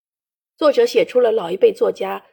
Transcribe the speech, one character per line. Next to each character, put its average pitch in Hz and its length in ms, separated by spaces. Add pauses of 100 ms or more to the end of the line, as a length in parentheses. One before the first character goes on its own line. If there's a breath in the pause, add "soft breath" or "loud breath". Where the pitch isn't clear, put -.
(560)
作 302 160
者 240 140
写 226 200
出 - 140
了 226 120
老 190 200
一 190 60
辈 220 160
作 202 180
家 196 420